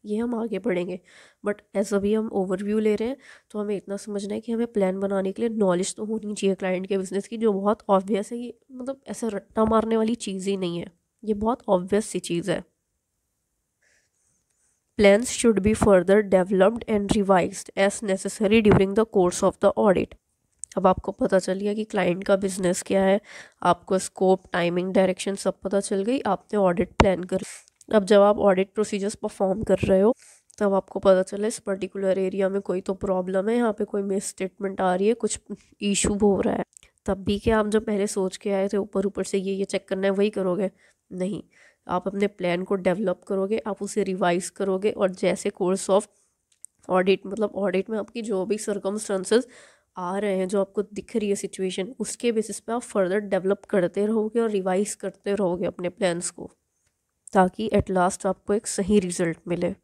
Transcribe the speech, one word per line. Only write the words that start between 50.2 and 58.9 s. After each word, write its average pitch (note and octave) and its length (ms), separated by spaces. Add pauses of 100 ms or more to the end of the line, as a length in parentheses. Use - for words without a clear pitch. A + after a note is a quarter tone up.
हैं, F#3+ 120
जो G3+ 120
आपको G3 220
दिख G3+ 340
रही G#3 120
है G3+ 60
सिचुएशन, F#3+ 640
उसके A#3 340
बेसिस G#3+ 280
पे A3 120
आप B3 100
फर्दर G3 380
डेवलप G3 440
करते G3 420
रहोगे A3 340
और A3+ 100
रिवाइज F#3+ 440
करते G3+ 400
रहोगे F3+ 320
अपने F3 220
प्लान्स F3 420
को, - 200 (840)
ताकि G3+ 420
at G3+ 160
last F#3 360
आपको F#3+ 280
एक A3 120
सही G3+ 340